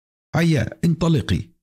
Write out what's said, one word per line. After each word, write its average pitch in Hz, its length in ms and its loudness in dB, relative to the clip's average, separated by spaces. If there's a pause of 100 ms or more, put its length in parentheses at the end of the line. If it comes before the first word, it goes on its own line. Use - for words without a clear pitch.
(340)
"هيا 160 360 0 (140)
انطلقي!" 160 680 0 (120)